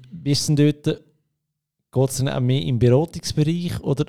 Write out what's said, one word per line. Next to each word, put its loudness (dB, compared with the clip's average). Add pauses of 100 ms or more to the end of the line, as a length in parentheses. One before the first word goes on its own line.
(120)
wie -4
ist -2
denn 2
dort, 0 (880)
geht's 0
denn 0
auch -2
mehr 0
im -2
Beratungsbereich 0
oder -2